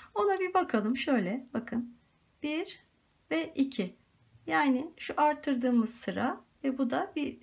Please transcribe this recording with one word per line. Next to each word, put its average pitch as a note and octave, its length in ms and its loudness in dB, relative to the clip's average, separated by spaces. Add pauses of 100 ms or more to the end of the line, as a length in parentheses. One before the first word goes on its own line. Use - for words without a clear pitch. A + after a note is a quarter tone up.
(160)
Ona G4+ 240 2
bir F4+ 140 -2
bakalım C4 440 2
şöyle, A3+ 560 0
bakın. - 440 -6 (460)
Bir D#4 400 -6 (480)
ve D#4+ 240 -2
iki. C4+ 460 -2 (460)
Yani D4+ 500 2
şu - 200 -10
arttırdığımız B3+ 800 2
sıra G#3+ 460 -4 (220)
ve C4+ 140 0
bu B3+ 120 0
da D4+ 260 -2
bir D4 280 -4